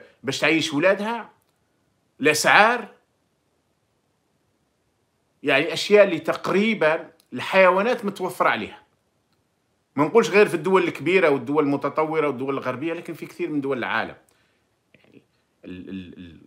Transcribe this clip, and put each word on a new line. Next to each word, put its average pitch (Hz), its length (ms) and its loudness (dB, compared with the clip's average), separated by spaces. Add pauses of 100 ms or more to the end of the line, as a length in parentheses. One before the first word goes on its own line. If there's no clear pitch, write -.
(220)
باش 127 160 -6
تعيش 156 360 0
ولادها، 202 560 -2 (920)
الأسعار، 180 680 2 (2500)
يعني 147 300 0
أشياء 196 320 4
اللي 165 140 0
تقريبًا 165 920 -2 (220)
الحيوانات 190 720 2
متوفرة 180 440 -4
عليها. 110 340 -6 (1120)
ما 143 80 2
نقولش 214 260 2
غير 196 180 6
في 143 60 -6
الدول 180 300 2
الكبيرة 165 440 0
والدول 143 360 0
المتطورة 147 640 -2
والدول 135 280 -6
الغربية، 127 380 -6
لكن 170 220 -12
في - 120 -14
كثير 170 240 -10
من 151 100 -4
دول 135 180 -4
العالم. 98 380 -6 (800)
يعني - 280 -20 (420)
ال-، 92 240 -16
ال-، 92 300 -14
ال-، 85 280 -20